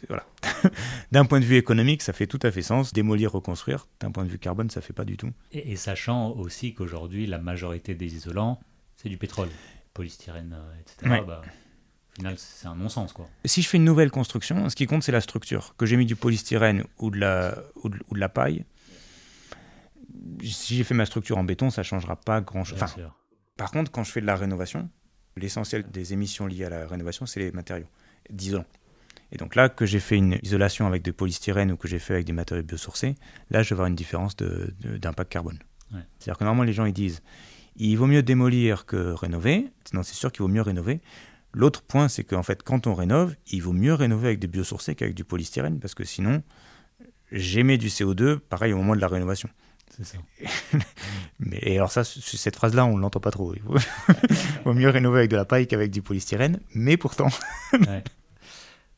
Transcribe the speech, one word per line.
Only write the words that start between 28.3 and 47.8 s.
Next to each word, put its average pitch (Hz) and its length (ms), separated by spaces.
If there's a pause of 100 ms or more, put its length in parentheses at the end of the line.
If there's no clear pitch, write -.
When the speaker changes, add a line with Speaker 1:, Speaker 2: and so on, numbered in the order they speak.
Speaker 1:
Et - 60
donc - 180
là, 127 140
que - 160
j'ai 101 160
fait - 160
une 92 260
isolation 101 440
avec 90 160
du 87 100
polystyrène 95 580
ou 85 60
que - 100
j'ai 85 120
fait 95 160
avec 90 100
des 82 80
matériaux 85 300
biosourcés, 87 520 (340)
là, 110 140
je 107 60
vais 107 40
avoir 92 140
une 90 80
différence 90 400
de, 90 460
de, 117 160
d'impact 87 340
carbone. 85 280 (340)
Speaker 2:
Ouais. 90 80 (180)
Speaker 1:
C'est-à-dire - 180
que - 60
normalement, 117 220
les 113 80
gens, 110 120
ils 104 80
disent, « 92 280 (560)
Il 107 180
vaut 123 120
mieux 143 160
démolir 123 640
que 95 120 (160)
rénover. » 92 580 (220)
Non, 92 100
c'est - 120
sûr 131 180
qu'il - 80
vaut 92 80
mieux 110 120
rénover. 104 400 (520)
L'autre 139 280
point, 139 280
c'est - 160
qu'en 90 180
fait, - 200
quand 127 240
on 107 60
rénove, 131 420 (120)
il 92 140
vaut 90 120
mieux 113 200
rénover 123 340
avec 110 120
des 95 80
biosourcés - 480
qu'avec - 200
du 87 80
polystyrène, 87 560
parce 98 160
que - 80
sinon, 120 400 (880)
j'émets 110 460
du 110 120